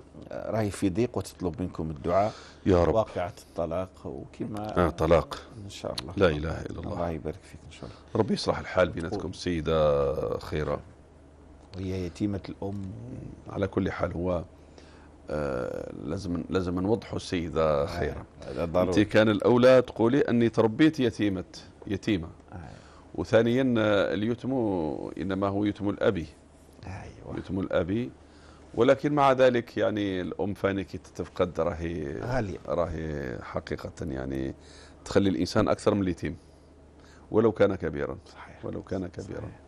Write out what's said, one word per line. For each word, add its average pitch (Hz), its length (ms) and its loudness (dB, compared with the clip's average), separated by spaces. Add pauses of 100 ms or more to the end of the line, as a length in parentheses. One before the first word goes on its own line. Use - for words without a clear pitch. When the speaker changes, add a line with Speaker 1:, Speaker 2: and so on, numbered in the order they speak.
(320)
Speaker 1:
راهي 104 400 -2
في 98 180 0
ضيق 110 280 0
وتطلب 90 440 -6
منكم 87 280 -4
الدعاء. 85 440 0 (320)
Speaker 2:
يا 87 180 8
رب. - 120 4
Speaker 1:
واقعة 95 380 -2 (160)
الطلاق 85 400 -4 (160)
وكما 104 800 -4
Speaker 2:
آه، - 40 2
طلاق. 80 520 2 (240)
Speaker 1:
إن 98 40 -12
شاء - 320 -8
الله. 85 160 -12
Speaker 2:
لا 95 100 4
إله 78 340 -2
إلا - 180 -10
الله. 82 140 -8
Speaker 1:
الله 85 160 -2
يبارك 78 340 -6
فيك - 220 -20
إن 73 60 -18
شاء - 120 -16
الله. 60 120 -16 (200)
Speaker 2:
ربي 110 180 2
يصلح - 260 -2
الحال 87 300 2
بيناتكم 82 440 -6
سيدة 76 1040 0
خيرة. 73 400 -4 (960)
Speaker 1:
وهي 92 300 -4
يتيمة 101 440 -4
الأم. 98 320 -8 (680)
Speaker 2:
على 98 180 -2
كل 98 240 -2
حال 87 220 -2
هو، 85 300 -2 (880)
آه، 64 600 -4 (120)
لازم، 87 460 -4
لازم 90 300 0
نوضحوا 98 360 0
السيدة 78 680 2
Speaker 1:
آه، - 20 0
Speaker 2:
خيرة. 73 400 -4 (220)
Speaker 1:
هذا 67 180 -2
ضروري. 90 240 2
Speaker 2:
أنت 90 100 4
كان 107 300 6
الأولى 123 520 8
تقولي 120 400 2
أني 117 280 4
تربيت 113 500 4
يتيمة، 104 440 0 (440)
يتيمة. 95 400 0 (260)
Speaker 1:
آه. - 40 -14 (580)
Speaker 2:
وثانيًا، 120 600 4
آه، 104 360 4
اليتم 113 380 -2 (680)
إنما 95 300 0
هو 101 180 0
يتم 101 240 -2
الأبي. 95 380 0 (580)
Speaker 1:
أيوة. - 520 -12
Speaker 2:
يتم 87 220 -6
الأبي. 95 520 0 (640)
ولكن 135 380 4
مع 139 180 6
ذلك 127 460 4
يعني 104 440 0
الأم 92 320 -4
فاني 98 300 0
كي 92 140 -12
تتفقد 87 600 -4
راهي 82 600 -2
Speaker 1:
غالية. 117 380 -2 (100)
Speaker 2:
راهي 78 760 -2
حقيقة - 500 -6 (100)
يعني 67 540 -4 (500)
تخلي 98 240 4
الإنسان 92 380 2
أكثر - 260 2
من 101 80 0
اليتيم 85 360 -2 (920)
ولو 110 200 6
كان 101 240 4
كبيرًا. 71 500 -4
Speaker 1:
صحيح. - 400 -18
Speaker 2:
ولو 95 180 -8
كان 92 240 -6
كبيرًا. 98 320 -10
Speaker 1:
صحيح. 95 280 -12